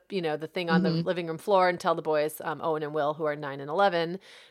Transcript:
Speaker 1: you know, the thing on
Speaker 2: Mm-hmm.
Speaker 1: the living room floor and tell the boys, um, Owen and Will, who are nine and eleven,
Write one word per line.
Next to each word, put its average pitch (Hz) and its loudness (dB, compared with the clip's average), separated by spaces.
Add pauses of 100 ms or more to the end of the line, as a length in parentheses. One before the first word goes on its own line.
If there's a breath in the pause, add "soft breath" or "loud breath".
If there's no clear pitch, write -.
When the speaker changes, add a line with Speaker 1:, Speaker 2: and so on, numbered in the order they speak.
Speaker 1:
you 196 -4
know, 156 -2
the 156 -8
thing 175 -4
on 165 4
Speaker 2:
Mm-hmm. 165 2
Speaker 1:
the 165 0
living 175 -2
room 160 -6
floor 185 4
and 180 0
tell 170 0
the 170 -4
boys, 151 0
um, 156 -6
Owen 156 0
and 147 -6
Will, 151 0
who 147 -4
are 147 -2
nine 143 -8
and 143 -10
eleven, 175 2 (320 loud breath)